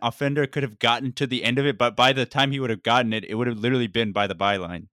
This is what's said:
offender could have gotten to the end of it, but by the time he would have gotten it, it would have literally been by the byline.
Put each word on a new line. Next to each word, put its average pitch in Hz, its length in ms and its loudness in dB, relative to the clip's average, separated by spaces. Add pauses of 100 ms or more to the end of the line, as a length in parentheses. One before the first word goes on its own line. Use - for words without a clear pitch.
offender 139 460 0
could 139 160 -4
have 107 160 -10
gotten 120 320 0
to 143 160 -2
the 120 160 -2
end 123 160 2
of 143 60 0
it, 117 120 0
but 120 160 2
by 127 180 4
the 131 140 0
time 139 240 0
he 139 80 -4
would 127 120 -2
have 104 120 -4
gotten 117 300 2
it, 110 120 -4
it 110 120 -6
would 123 100 0
have 117 140 -4
literally 123 260 2
been 107 240 -2
by 101 160 0
the 95 80 -4
byline. 87 580 -2